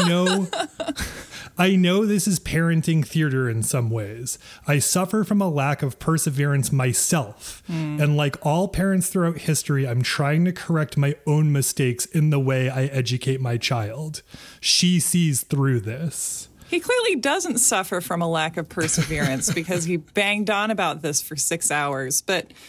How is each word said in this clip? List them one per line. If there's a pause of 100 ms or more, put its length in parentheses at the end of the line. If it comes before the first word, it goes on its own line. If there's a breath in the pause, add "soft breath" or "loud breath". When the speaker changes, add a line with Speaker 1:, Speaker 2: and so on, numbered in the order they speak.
Speaker 1:
know,
<laughs>
I
know
this
is
parenting
theater
in
some
ways. (300 loud breath)
I
suffer
from
a
lack
of
perseverance
myself.
Speaker 2:
Mm.
Speaker 1:
And
like (100)
all
parents
throughout
history,
I'm
trying
to
correct
my (100)
own
mistakes
in
the
way
I
educate
my
child. (380 loud breath)
She
sees
through
this." (200)
Speaker 2:
He
clearly
doesn't
suffer
from
a
lack
of
perseverance
Speaker 1:
<laughs>
Speaker 2:
because
he
banged
on
about
this
for
six
hours.
But (180 loud breath)